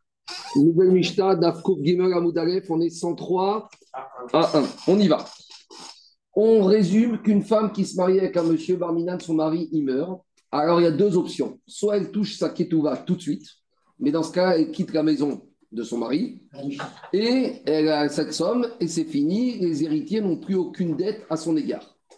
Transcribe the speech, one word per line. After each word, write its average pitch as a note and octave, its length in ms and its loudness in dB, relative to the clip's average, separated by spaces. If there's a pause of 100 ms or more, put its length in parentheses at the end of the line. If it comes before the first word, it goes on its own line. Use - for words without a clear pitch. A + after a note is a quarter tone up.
(560)
Nouvelle E3 340 4
Mishnah, F#3 460 2
Daf E3+ 240 0
Kouf F3+ 220 -2
Gimel F3+ 320 2
Amud E3+ 240 0
Aleph, F3+ 320 -2
on D#3+ 100 0
est E3+ 80 0
cent E3+ 260 -6
trois G3 540 -2 (640)
à D#3 260 2
un. C3 60 4 (240)
On G3 100 6
y G3+ 80 6
va. D#3 160 2 (1120)
On A3 300 6
résume G#3+ 560 4
qu'une G3+ 220 4
femme G#3+ 300 0
qui F#3+ 120 -2
se - 100 -6
marie F#3 240 4
avec F3+ 200 0
un E3+ 60 2
monsieur, E3 320 2
Barminan, E3+ 440 -2
son E3 140 -4
mari, D#3 360 0
il D3+ 140 0
meurt. D3 380 -4 (280)
Alors, E3 300 2
il E3+ 40 4
y - 20 4
a D#3+ 40 4
deux F3 280 2
options. - 480 -4
Soit G#3 320 -2
elle F3 120 -4
touche - 280 -4
sa E3 100 -2
ketouva D3+ 480 0
tout F3+ 200 -4
de - 40 -6
suite, - 260 -6 (520)
mais C#3 120 0
dans D#3+ 120 0
ce D#3 100 -8
cas, F#3 200 2
elle D#3+ 180 2
quitte - 240 -4
la D#3 80 2
maison C#3+ 400 0 (280)
de A2+ 120 -8
son A#2 160 -6
mari, C3 420 -4 (720)
et A#3 540 0
elle D#3 240 2
a D3 180 0
cette D3 240 -4
somme, A#3 340 0 (140)
et E3+ 80 -2
c'est D#3+ 160 -2
fini, G3+ 540 -2
les E3 260 -2
héritiers D#3+ 380 -2
n'ont F3 160 -2
plus - 160 -6
aucune F3 420 -2
dette G3+ 320 -4
à D#3+ 80 -4
son E3 220 -2
égard. - 400 -8 (200)